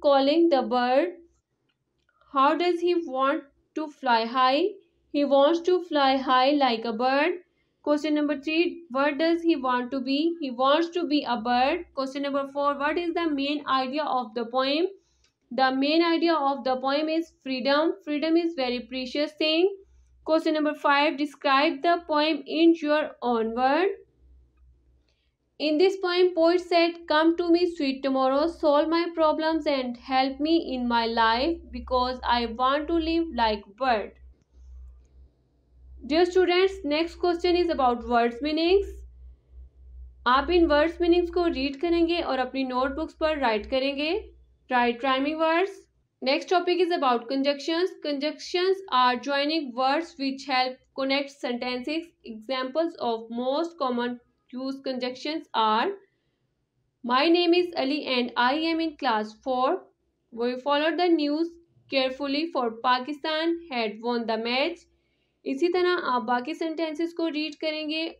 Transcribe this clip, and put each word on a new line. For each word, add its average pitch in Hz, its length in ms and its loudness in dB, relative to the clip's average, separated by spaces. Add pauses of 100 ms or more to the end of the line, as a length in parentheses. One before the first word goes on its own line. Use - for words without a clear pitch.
calling 294 460 4
the 269 140 4
bird. 247 480 2 (1200)
How 285 240 4
does 349 240 0
he 349 160 0 (100)
want 269 380 0 (320)
to 302 140 -6
fly 233 340 0
high? 262 440 2 (460)
He 285 100 2
wants 285 380 4
to 359 240 2
fly 277 320 2
high 262 340 4
like 247 320 2
a 233 80 -4
bird. 269 480 0 (420)
Question 302 340 0
number 294 240 0
three, 320 520 -2
what 269 260 0
does 330 240 2
he 330 140 2
want 247 360 -2
to 277 100 -2
be? 302 400 0
He 262 100 -4
wants 277 380 2
to 339 180 -4
be 294 160 0
a 240 140 -2
bird. 247 480 0 (100)
Question 269 280 -4
number 277 260 -4
four, 285 280 -2
what 302 200 -2
is 349 160 -2
the 339 140 -2
main 285 400 -2
idea 262 360 -2
of 240 320 -4
the 233 100 -4
poem? 269 420 0 (600)
The 262 220 2
main 294 320 2
idea 330 320 2
of 277 300 -2
the 254 100 0
poem 269 320 -2
is 330 240 -4 (100)
freedom. 277 520 0 (100)
Freedom 302 320 -2
is 339 180 0
very 247 280 -4
precious 262 500 -6
thing. 330 440 0 (500)
Question 320 300 0
number 302 200 -2
five, 285 420 2
describe 285 640 0
the 339 240 0
poem 302 400 0
in 330 300 4
your 294 360 0 (100)
own 226 340 0
word. 277 320 2 (1700)
In 302 200 0
this 370 200 2
poem, 359 380 2
poet 339 240 4
said, 339 480 0
"Come 320 300 4
to 349 120 -2
me, 349 240 4
sweet 269 300 -2
tomorrow, 269 440 2
solve 311 420 2
my 339 260 0
problems 311 500 2
and 254 320 -2
help 269 440 -2
me 320 160 2 (180)
in 247 120 -4
my 233 200 4
life 233 500 2 (140)
because 254 520 -2
I 240 220 2
want 254 440 0
to 339 200 2
live 330 240 0
like 220 320 0 (120)
bird." 247 340 0 (2000)
Dear 339 160 4
students, 359 500 4 (100)
next 311 300 -2
question 349 420 0
is 339 140 0
about 247 380 0
words 233 340 2
meanings। 330 420 2 (1400)
आप 277 220 4
इन 349 160 4
वर्ड्स 302 360 2
मीनिंग्स 349 280 2
को 349 180 0
रीड 277 340 -2
करेंगे 339 380 2
और 262 200 -2
अपनी 262 240 -4
नोटबुक्स 269 500 -4
पर 311 240 -2
राइट 220 280 0
करेंगे। 269 460 -2 (600)
Write 240 300 0
rhyming 277 400 -2
words। 330 320 0 (560)
Next 269 240 -2
topic 349 320 2
is 339 140 0
about 240 320 0
conjunctions। 285 600 -2 (120)
Conjunctions 311 760 -2 (180)
are 247 280 2
joining 285 400 -2 (140)
words 294 400 0
which 269 320 -6
help 254 260 -2 (220)
connect 277 340 -2
sentences। 247 760 -6 (240)
Examples 262 640 -4 (140)
of 226 180 -6 (140)
most 302 400 -2
common 247 340 -2 (380)
use 269 340 -8
conjunctions 254 640 -8 (120)
are, 220 220 2 (1160)
"My 254 200 2 (140)
name 349 240 4
is 349 240 -6
Ali 285 160 -2 (160)
and 247 180 -4 (120)
I 262 40 4 (220)
am 330 140 -2
in 302 180 -10
class 214 420 -2
four। 262 240 0 (640)
We 240 240 -2 (100)
followed 302 340 0
the 349 200 4
news 302 340 -2 (400)
carefully 269 580 -2
for 240 160 -2 (160)
Pakistan 311 720 -2 (160)
had 220 320 -6
won 233 300 -2
the 226 160 -4
match।" 302 400 -4 (540)
इसी 269 220 0
तरह 359 220 0
आप 254 340 -2
बाकी 247 300 -2
सेंटेंसेस 320 600 -4
को 330 140 -2
रीड 302 280 -6
करेंगे 311 520 -4 (120)